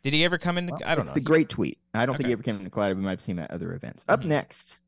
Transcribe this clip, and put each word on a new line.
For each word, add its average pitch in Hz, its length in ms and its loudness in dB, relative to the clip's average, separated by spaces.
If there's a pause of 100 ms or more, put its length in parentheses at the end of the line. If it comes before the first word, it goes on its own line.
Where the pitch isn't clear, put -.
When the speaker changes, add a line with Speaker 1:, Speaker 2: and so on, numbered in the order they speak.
Speaker 1:
Did 135 100 0
he 151 120 6
ever 175 120 2
come 175 220 0
in? 175 80 -2
Speaker 2:
Well, 147 180 -6
Speaker 1:
I - 80 2
don't 151 100 2
Speaker 2:
it's - 80 -6
Speaker 1:
know. - 40 -8
Speaker 2:
the 156 60 4
great 156 280 4
tweet. - 300 -2 (160)
I 113 100 4
don't 131 100 0
think 143 100 -2
Speaker 1:
Okay. 123 40 2
Speaker 2:
he 123 40 4
ever 110 100 -4
came 110 140 -2
in 98 80 -8
the 90 40 -8
Collab. 101 260 0
We 95 60 -4
might 98 100 0
have 90 100 -4
seen 92 180 -6
him 80 60 -6
at - 60 -14
other 87 220 -6
events. - 340 -12
Up 147 120 4
Speaker 1:
Mm-hmm. 165 100 -4
Speaker 2:
next. - 480 -2 (100)